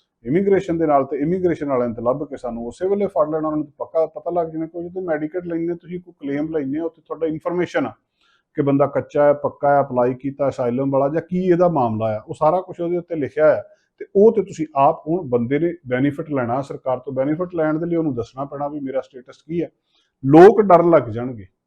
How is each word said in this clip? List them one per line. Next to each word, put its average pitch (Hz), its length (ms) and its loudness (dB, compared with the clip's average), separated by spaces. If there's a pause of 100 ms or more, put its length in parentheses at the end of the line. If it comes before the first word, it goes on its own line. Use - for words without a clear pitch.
(260)
ਇਮੀਗ੍ਰੇਸ਼ਨ 185 520 0
ਦੇ 160 100 0
ਨਾਲ, 139 180 4
ਤੇ 147 120 -6
ਇਮੀਗ੍ਰੇਸ਼ਨ 165 500 -2
ਵਾਲਿਆਂ 123 220 0
ਨੇ 110 60 -6
ਤਾਂ 117 80 -10
ਲੱਭ 135 200 -2
ਕੇ 139 140 -12
ਸਾਨੂੰ 117 300 -10
ਉਸੇ 175 220 -6
ਵੇਲੇ 202 180 0
ਫੜ 151 220 -2
ਲੈਣਾ। 156 180 -4
ਉਹਨਾਂ 151 100 -4
ਨੂੰ 147 80 -4
ਤਾਂ - 120 -20
ਪੱਕਾ - 280 -2
ਪਤਾ - 260 -8
ਲੱਗ 170 160 -2
ਜਾਣਾ। 160 200 -8
ਕੋਈ 170 180 -12
ਜਦੋਂ 180 160 -10
ਮੈਡੀਕੇਡ 165 440 -6
ਲੈਂਦੇ 170 300 -4
ਤੁਸੀਂ, 170 260 -12
ਕੋਈ 175 180 -20
ਕਲੇਮ 147 380 -4
ਲੈਂਦੇ 139 220 -4
ਹੋ, 165 60 -4
ਉੱਥੇ 165 160 -12
ਤੁਹਾਡਾ 160 260 -6
ਇਨਫਰਮੇਸ਼ਨ 175 580 -4
ਆ 107 80 -8 (600)
ਕਿ 151 80 -2
ਬੰਦਾ 139 260 2
ਕੱਚਾ 147 380 0
ਹੈ, 147 80 6
ਪੱਕਾ 143 420 0
ਹੈ, 139 60 4
ਅਪਲਾਈ 127 320 0
ਕੀਤਾ 135 360 -4
ਅਸਾਈਲਮ 131 420 -2
ਵਾਲਾ 135 180 0
ਜਾਂ 160 120 -4
ਕੀ 180 240 -4
ਇਹਦਾ 180 220 4
ਮਾਮਲਾ 110 500 0
ਆ, 110 100 -10
ਉਹ 160 60 -10
ਸਾਰਾ 160 280 0
ਕੁਛ 175 180 -12
ਉਹਦੇ 175 180 -2
ਉੱਤੇ 170 180 -8
ਲਿਖਿਆ 147 400 2
ਹੈ। 104 80 -4 (340)
ਤੇ - 80 -14 (100)
ਉਹ 214 200 6
ਤੇ 202 60 0
ਤੁਸੀਂ 156 340 -6
ਆਪ, 147 320 2
ਹੁਣ 165 220 -4
ਬੰਦੇ 120 300 0
ਨੇ 170 140 -2 (140)
ਬੈਨੀਫਿਟ 143 440 -2
ਲੈਣਾ, 127 300 -2
ਸਰਕਾਰ 131 380 -6
ਤੋਂ 135 140 -12
ਬੈਨੀਫਿਟ 156 420 -4
ਲੈਣ 156 240 0
ਦੇ 170 60 -6
ਲਈ 170 100 -2
ਉਹਨੂੰ 156 200 -2
ਦੱਸਣਾ 127 300 -8
ਪੈਣਾ 143 220 -8
ਵੀ 147 120 -10
ਮੇਰਾ 135 220 -6
ਸਟੇਟਸ 127 360 -16 (100)
ਕੀ 165 140 -4
ਹੈ। 143 80 -6 (560)
ਲੋਕ 180 360 10
ਡਰਨ 175 280 6
ਲੱਗ 156 140 6
ਜਾਣਗੇ 117 420 -10 (220)